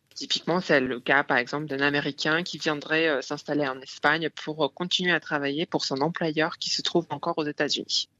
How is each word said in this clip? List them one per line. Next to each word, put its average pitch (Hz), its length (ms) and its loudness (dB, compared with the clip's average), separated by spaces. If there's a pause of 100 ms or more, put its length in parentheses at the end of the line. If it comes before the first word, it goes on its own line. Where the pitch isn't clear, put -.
(140)
Typiquement, - 480 0
c'est 160 180 4
le 127 200 0
cas, 143 240 2
par 143 140 2
exemple, 135 280 -2
d'un 139 140 -4
Américain 147 640 0
qui 170 160 -8
viendrait, 156 480 0
euh, 139 160 2
s'installer 147 440 -2
en 131 140 -6
Espagne 151 480 0
pour, 156 340 -4
euh, 139 60 2
continuer 180 420 0
à 160 80 4
travailler 143 460 -2
pour - 180 -2
son 135 180 -2
employeur 156 580 0
qui - 100 -6
se - 140 -4
trouve 170 260 2
encore 165 300 -4
aux 151 80 -2
États-Unis. - 640 -2 (100)